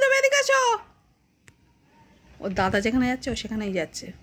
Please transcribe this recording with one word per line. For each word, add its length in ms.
দেবো, 180
এদিকে 240
এসো। 160
ওর 80
দাদা 260
যেখানে 240
যাচ্ছে, 220
ও 100
সেখানেই 380
যাচ্ছে। 260